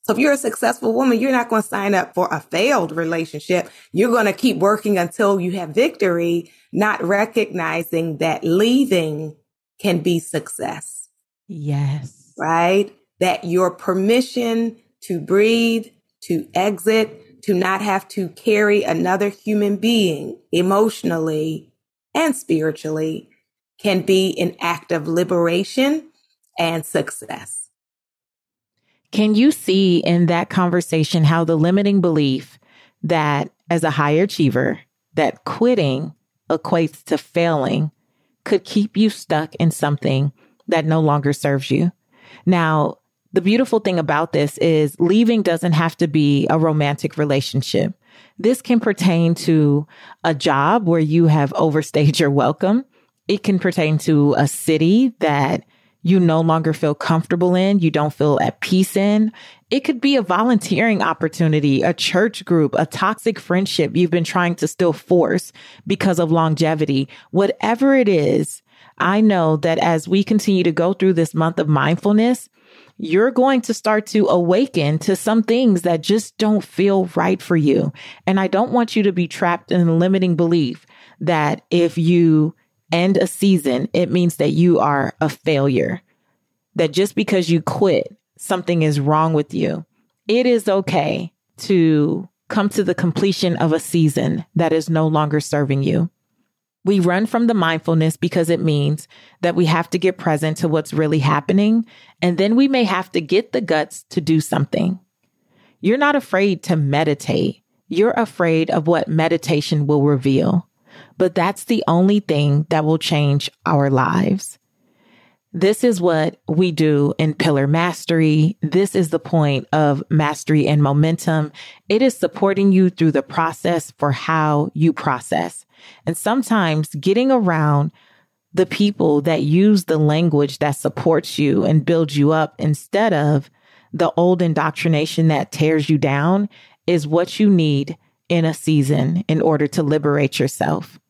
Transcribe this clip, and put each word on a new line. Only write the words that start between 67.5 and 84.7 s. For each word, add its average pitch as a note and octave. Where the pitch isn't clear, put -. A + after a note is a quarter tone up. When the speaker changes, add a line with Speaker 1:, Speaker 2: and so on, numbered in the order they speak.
Speaker 2:
it A#3+
is, D3+
I G3+
know F3
that D#3+
as E3
we F#3+
continue G3
to F3
go E3+
through F#3+
this E3
month D#3+
of D#3+
mindfulness, G3+
you're F#3+
going B3+
to A3+
start G#3+
to G#3+
awaken F3
to F#3+
some A3
things A3+
that E3
just G#3+
don't G#3+
feel G3
right F3+
for F3
you. D3
And F#3+
I F#3+
don't A3
want A#3
you G#3+
to G3
be F3
trapped -
in F3
the E3
limiting F3+
belief E3
that D#3
if E3+
you E3
end F#3
a G3
season, D3
it F3
means F3
that D3
you E3